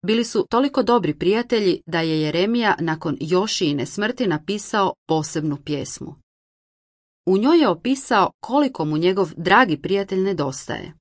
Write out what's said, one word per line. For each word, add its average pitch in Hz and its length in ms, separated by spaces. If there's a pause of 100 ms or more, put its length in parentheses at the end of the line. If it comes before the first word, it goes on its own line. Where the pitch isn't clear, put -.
Bili 226 180
su - 260
toliko 262 320
dobri 190 360
prijatelji 214 680
da 170 140
je 160 200
Jeremija 196 600
nakon 160 400
Jošijine 160 640
smrti 226 400
napisao 190 680 (160)
posebnu 156 560
pjesmu. - 500 (1120)
U 190 120
njoj 294 200
je 277 100
opisao 208 640 (100)
koliko 262 440
mu 151 120
njegov 180 400
dragi 185 460
prijatelj 196 380
nedostaje. 147 800